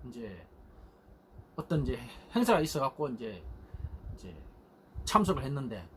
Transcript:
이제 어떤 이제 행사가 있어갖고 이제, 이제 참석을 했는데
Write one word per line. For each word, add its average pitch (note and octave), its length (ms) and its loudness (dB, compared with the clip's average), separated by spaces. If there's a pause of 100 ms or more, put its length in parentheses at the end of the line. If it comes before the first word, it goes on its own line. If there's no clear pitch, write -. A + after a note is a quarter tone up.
이제 A2+ 380 -10 (1120)
어떤 D#3+ 280 2
이제 B2 160 0 (360)
행사가 A3+ 260 6
있어갖고 D3 480 0
이제, A2 340 -6 (680)
이제 F2 220 -12 (720)
참석을 F3+ 380 4
했는데 B2+ 540 -4